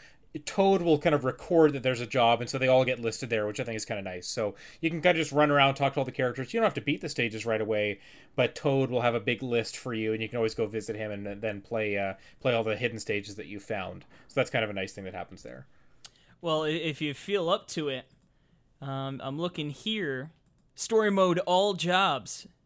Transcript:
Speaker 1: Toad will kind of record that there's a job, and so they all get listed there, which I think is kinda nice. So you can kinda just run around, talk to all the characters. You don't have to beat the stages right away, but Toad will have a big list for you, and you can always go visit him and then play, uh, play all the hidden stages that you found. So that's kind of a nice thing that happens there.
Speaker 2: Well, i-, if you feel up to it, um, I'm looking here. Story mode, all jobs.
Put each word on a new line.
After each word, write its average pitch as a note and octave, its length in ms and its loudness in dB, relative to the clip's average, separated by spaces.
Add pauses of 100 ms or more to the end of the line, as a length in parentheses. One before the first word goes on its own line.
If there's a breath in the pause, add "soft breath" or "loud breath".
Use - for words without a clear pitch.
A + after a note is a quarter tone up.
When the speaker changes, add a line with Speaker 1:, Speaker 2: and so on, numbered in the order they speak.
(440 loud breath)
Speaker 1:
Toad G3 360 4
will E3 160 4
kind D3+ 160 2
of D3 120 2
record D3+ 480 4
that B2+ 100 -6
there's B2+ 160 0
a A#2+ 80 -6
job, A#2 320 4
and A#2+ 100 -6
so C3+ 80 -2
they B2+ 120 2
all B2+ 160 8
get B2 160 -2
listed A#2 280 -4
there, A2 160 0
which G#2 140 -4
I - 60 -2
think A2+ 100 -6
is G#2+ 80 -4
kinda G#2 180 -6
nice. F#2 260 -8
So G#2+ 280 -4 (240 loud breath)
you E3 100 0
can D#3+ 120 -6
kinda E3+ 180 4
just C#3+ 140 -2
run D3 180 6
around, C#3 240 6
talk C#3 200 0
to D3+ 40 -2
all C3+ 60 0
the B2 80 -8
characters. B2+ 400 -2
You A3+ 80 0
don't A3 40 4
have F3+ 100 2
to - 60 -6
beat D#3 200 -2
the - 80 -8
stages A2 360 -2
right A2 140 0
away, G#2 400 0 (380 loud breath)
but B2 180 0
Toad C3+ 340 0
will A#2+ 120 0
have A#2+ 140 2
a A#2+ 40 0
big A2 240 -2
list A#2 320 -2
for - 180 -8
you, A2 200 0
and A2 80 -2
you A2 80 -6
can B2 80 -6
always A2+ 180 0
go A2+ 120 0
visit G#2+ 280 -6
him G#2+ 160 -6
and G2+ 300 -8
then G#2+ 180 -4
play, G#2+ 380 -2
uh, G2 160 -2 (260 soft breath)
play B2+ 140 0
all A2+ 100 2
the G#2+ 140 -2
hidden A2+ 220 -4
stages G2+ 360 -6
that F#2 120 -14
you G2+ 120 -12
found. F#2+ 460 -8 (240 soft breath)
So - 60 -10
that's B2+ 140 0
kind A#2+ 140 -2
of G#2+ 60 -4
a G#2 40 -8
nice F#2+ 200 -6
thing G2+ 100 -12
that F#2 100 -10
happens F2+ 300 -14
there. C3+ 240 -18 (720 loud breath)
Speaker 2:
Well, D#3+ 240 0
i-, D#3 60 0
if D#3 320 -2
you D3 120 -4
feel F#3 360 -2
up G#3 200 0
to D3+ 200 -4
it, B2+ 160 -6 (760)
um, C3+ 420 -6
I'm C3+ 160 -6
looking E3+ 300 -4
here. D3+ 640 -4 (440)
Story A3 360 2
mode, F#3 280 4
all F#3 340 4
jobs. F3 760 0 (180)